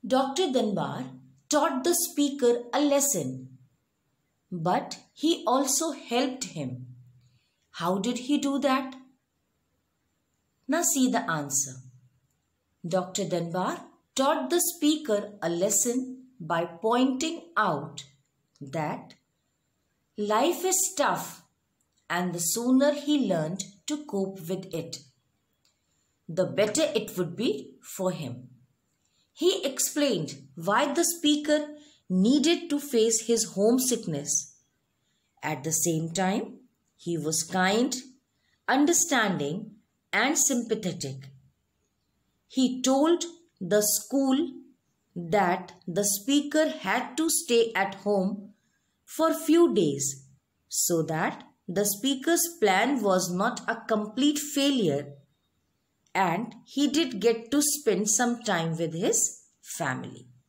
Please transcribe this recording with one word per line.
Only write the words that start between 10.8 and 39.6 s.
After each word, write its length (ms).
see 280
the 200
answer. 460
Doctor 400
Dunbar 520
taught 360
the 100
speaker 800
a 80
lesson 760
by 280
pointing 720
out 480
that 540
life 480
is 300
tough, 480
and 240
the 60
sooner 520
he 340
learned 380
to 180
cope 340
with 240
it, 240
the 160
better 500
it 220
would 180
be 460
for 300
him. 380
He 280
explained 720
why 380
the 120
speaker 680
needed 600
to 80
face 480
his 280
homesickness. 1000
At 220
the 80
same 400
time, 460
he 220
was 240
kind, 540
understanding, 1040